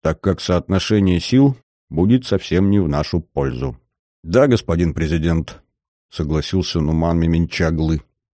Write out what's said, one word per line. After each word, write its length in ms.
так 200
как 180
соотношение 800
сил – 380
будет 360
совсем 440
не 100
в 80
нашу 320
пользу». 580
«Да, 240
господин 460
президент», — 680
согласился 720
Нуман 400
Меменчаглы, — 840